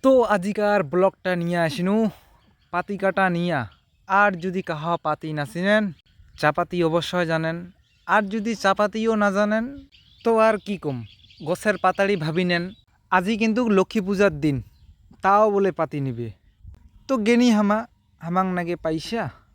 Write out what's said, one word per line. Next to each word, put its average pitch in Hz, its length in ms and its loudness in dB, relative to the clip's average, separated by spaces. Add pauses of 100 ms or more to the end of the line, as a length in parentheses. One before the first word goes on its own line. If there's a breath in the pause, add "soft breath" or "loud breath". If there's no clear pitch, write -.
তো 269 80 6 (240)
আজিকার 208 440 0 (140)
ব্লগটা 185 380 0 (100)
নিয়ে 175 260 -2
আসিনু 175 280 -2 (760 soft breath)
পাতি 180 280 -4
কাটা 190 240 2 (100)
নিয়া। 170 240 0 (600)
আর 208 100 4 (120)
যদি 185 260 -4
কাহা 165 240 -4 (120)
পাতি 156 320 -4
না 147 140 -2
চিনেন, 202 320 2 (580)
চাপাতি 170 360 0 (120)
অবশ্যই 170 420 0
জানেন, 160 260 -2 (580)
আর 214 80 4 (100)
যদি 220 180 -4 (120)
চাপাতিও 208 500 0 (100)
না 202 140 2
জানেন, 214 280 0 (580)
তো 233 80 2 (160)
আর 220 80 2 (100)
কি 202 180 -6
কম, 139 140 -4 (500)
গছের 180 360 -2
পাতাড়ি 196 320 2 (100)
ভাবি 160 260 -2
নেন। 175 120 -2 (480)
আজি 185 300 2
কিন্তু 226 200 0 (160)
লক্ষ্মী 190 300 0
পূজার 196 260 2 (100)
দিন, 147 140 0 (680)
তাও 202 220 6 (100)
বলে 196 240 2
পাতি 151 260 -4
নিবে। 120 220 -6 (800)
তো 269 60 0 (140)
গেনি 240 300 4
হামা, 208 220 2 (420)
হামাং 180 260 -2 (100)
নাগে 175 180 -4 (100)
পাইসা। 165 380 -4 (320)